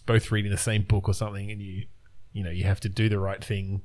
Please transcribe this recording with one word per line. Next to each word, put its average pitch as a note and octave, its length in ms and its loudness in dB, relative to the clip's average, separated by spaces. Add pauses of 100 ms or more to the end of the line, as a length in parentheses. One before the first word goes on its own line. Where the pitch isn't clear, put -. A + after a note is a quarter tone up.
both A2+ 260 4
reading G#2 200 0
the G2 80 0
same G#2+ 240 2
book G2+ 260 2
or G2+ 40 4
something, G2+ 360 -4
and G#2 100 -8
you, G2 280 -8 (460)
you G#2 100 -4
know, E2+ 80 -4
you F2+ 140 0
have F#2+ 160 2
to A2 80 -2
do A2 200 2
the G#2 80 2
right G2 260 -2
thing. G2 420 -2